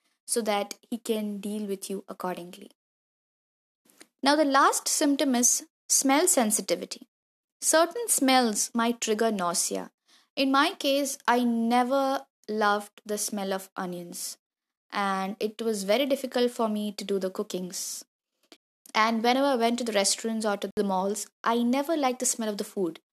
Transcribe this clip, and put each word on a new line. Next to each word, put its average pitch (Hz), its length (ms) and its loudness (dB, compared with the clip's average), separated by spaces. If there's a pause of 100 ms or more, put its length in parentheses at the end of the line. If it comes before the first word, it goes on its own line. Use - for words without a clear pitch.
(260)
so - 160 -2
that 202 320 -2 (160)
he 233 80 -4
can 208 400 -2
deal 208 280 -6
with 196 220 -6
you 196 180 -8
accordingly. 180 640 -10 (1500)
Now, 285 140 4
the 311 80 4
last 285 440 4
symptom 285 460 2
is 247 300 2 (240)
smell 285 400 4
sensitivity. 202 800 0 (540)
Certain 339 460 2
smells 254 680 2
might 240 260 0
trigger 220 320 0
nausea. 185 580 -2 (460)
In 269 160 2
my 302 260 4
case, 277 380 0 (100)
I 240 180 4
never 247 840 2 (200)
loved 208 600 0
the 208 100 -4
smell 196 380 -4
of 190 200 -8
onions, 180 600 -10 (560)
and 196 480 -2
it 214 220 -4
was 214 220 -2
very 214 200 2
difficult 262 460 0
for 226 180 -2
me 208 240 -4
to 202 120 -8
do 196 140 0
the 185 120 -4
cookings. 185 720 -8 (920)
And 220 280 2
whenever 262 220 2
I 269 100 2
went 233 220 2
to 254 60 -4
the 226 80 -4
restaurants 220 540 0
or 202 100 0
to 196 200 -6
the 208 80 0
malls, 196 420 -2 (160)
I 233 220 0
never 285 320 0
liked 254 240 0
the 247 60 -2
smell 220 220 -2
of 208 100 -4
the 208 60 -4
food. 170 360 -4 (120)